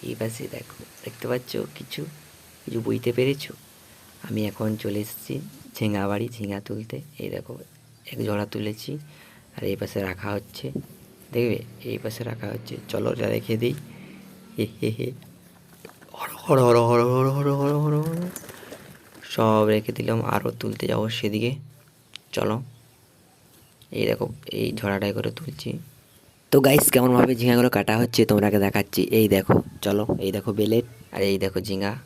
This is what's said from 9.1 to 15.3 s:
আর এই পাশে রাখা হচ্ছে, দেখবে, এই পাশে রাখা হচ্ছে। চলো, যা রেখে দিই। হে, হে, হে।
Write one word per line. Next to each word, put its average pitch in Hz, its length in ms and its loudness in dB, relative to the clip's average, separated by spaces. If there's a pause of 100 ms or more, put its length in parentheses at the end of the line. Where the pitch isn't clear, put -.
আর - 100 -10
এই 98 120 -2
পাশে 98 260 -6
রাখা 95 300 -6
হচ্ছে, - 340 -8 (680)
দেখবে, 120 260 0 (260)
এই 113 140 -6
পাশে 113 260 -8
রাখা 113 240 -8
হচ্ছে। 113 280 -10 (120)
চলো, 107 280 -2
যা 113 120 -2
রেখে 113 300 0
দিই। 120 160 0 (840)
হে, 107 80 0 (160)
হে, 120 80 0
হে। 113 180 -4 (1040)